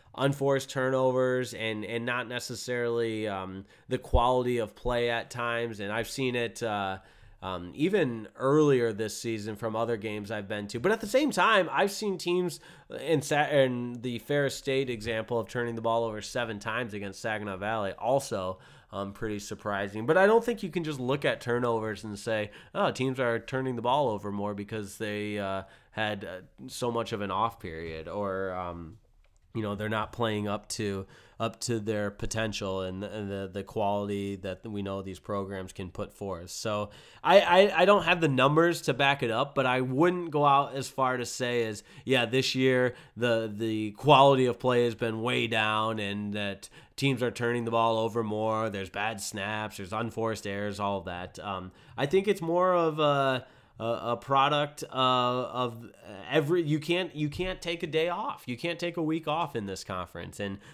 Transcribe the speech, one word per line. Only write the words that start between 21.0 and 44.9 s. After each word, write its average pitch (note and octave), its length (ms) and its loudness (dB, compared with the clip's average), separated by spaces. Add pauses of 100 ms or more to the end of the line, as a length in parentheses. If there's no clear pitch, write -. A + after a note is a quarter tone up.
at B2+ 160 0
turnovers A2+ 640 0
and G#2 160 -8
say, G#2+ 320 -2 (240)
"Oh, F3+ 160 2
teams C3 300 -2
are A#2 180 2
turning C3 380 -4
the A#2 60 -8
ball B2+ 260 4
over G2+ 240 -4
more G2+ 200 -4
because G2+ 440 -8
they, G#2 420 -4
uh, G2 240 -4 (280)
had, G#2+ 340 -4
uh, F#2 420 -14
so B2 240 -4
much A#2 220 -2
of G#2 80 -4
an G2+ 100 -4
off A2 280 0
period," D#2+ 500 -8
or, F#2+ 420 -4
um, F2 460 -8 (560)
you A2+ 80 -4
know, G#2 140 -2
they're G#2 140 -6
not A2 220 -2
playing G#2+ 360 -2
up G#2 220 -4
to, G2 360 -4 (340)
up A2 200 -4
to A#2 200 -2
their G#2 320 -2
potential G#2 720 -4
and, F#2 220 -6
and G2+ 280 -8
the, G2 200 -6
the G2 120 -6
quality G2+ 720 -2
that F#2+ 320 -8
we G#2 140 -4
know G2 200 -4
these F#2+ 180 -10
programs G2 520 -6
can F#2 180 -8
put - 240 -10
forth. F#2 380 -8
So G#2 380 -2 (340)
I, F#3 160 10
I, F3 420 6
I F#3 40 8
don't G3 180 8
have E3+ 180 2
the D#3+ 60 4
numbers D3 560 6
to D3 100 2
back C#3 300 2
it A#2 80 0
up, C3 240 0
but C3+ 100 4
I B2+ 160 4
wouldn't E3 500 2
go D3 140 4
out C#3 300 6
as C3+ 120 -4
far B2+ 300 0
to B2 80 -2
say A#2+ 400 0
as, G#2+ 180 -6 (220)
"Yeah, B2 200 4
this C3 300 2
year B2+ 400 4 (200)
the, A2+ 400 2
the A2 360 -2
quality C3+ 560 8
of A#2 120 0
play A#2+ 260 4
has A#2 100 0